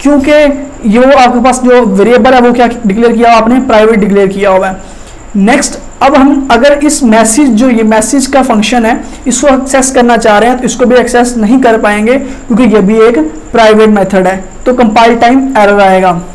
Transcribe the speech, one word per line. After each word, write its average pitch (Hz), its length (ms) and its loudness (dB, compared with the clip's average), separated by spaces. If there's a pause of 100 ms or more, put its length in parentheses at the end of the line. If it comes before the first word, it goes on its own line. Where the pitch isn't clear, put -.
क्योंकि 285 300 0 (580)
ये 226 100 2
वो 262 140 4
आपके 247 260 2
पास 247 240 0
जो 247 180 4
वेरिएबल 220 520 0
है 247 80 4
वो 240 120 2
क्या 240 140 0
डिक्लेयर 226 460 -2
किया 233 160 2
हुआ 233 80 4
आपने, 233 220 0
प्राइवेट 220 400 2
डिक्लेयर 196 280 0
किया 196 220 -4
हुआ 190 180 0
है। 190 100 -8 (580)
नेक्स्ट, 214 440 -2 (220)
अब 285 140 2
हम 277 360 2
अगर 277 320 0
इस 294 200 -2
मैसेज, 226 460 2
जो 233 200 2
ये 226 140 0
मैसेज 226 440 0
का 269 140 0
फंक्शन 226 440 0
है, 233 180 -2 (240)
इसको 285 200 -2
एक्सेस 262 440 0
करना 240 260 2
चाह 208 200 2
रहे 226 120 0
हैं 247 100 -2
तो 254 60 -4
इसको 247 200 -2
भी 240 100 2
एक्सेस 240 420 0
नहीं 226 220 0
कर 233 180 2
पाएंगे 214 420 0
क्योंकि - 440 -4
ये 208 180 2
भी 220 180 0
एक 240 180 2 (340)
प्राइवेट 220 380 2
मेथड 190 380 0
है, 190 160 -4 (220)
तो 254 80 0
कंपाइल 233 420 2
टाइम 254 420 0
एरर 202 240 2
आएगा। 185 400 0 (140)